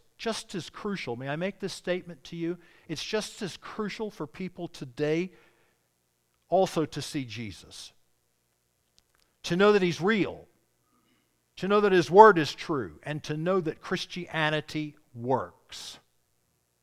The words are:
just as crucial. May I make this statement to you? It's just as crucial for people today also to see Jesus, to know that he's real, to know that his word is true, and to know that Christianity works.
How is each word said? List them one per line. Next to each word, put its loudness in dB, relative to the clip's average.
just -8
as -8
crucial. -8
May -10
I -4
make -6
this -8
statement -8
to -14
you? -4
It's -8
just -6
as -8
crucial -8
for -10
people -12
today -4
also 2
to -10
see -8
Jesus, -14
to -2
know 6
that 4
he's 0
real, 0
to -6
know 4
that 4
his 4
word 12
is 0
true, -6
and -8
to -6
know -2
that -10
Christianity -4
works. -6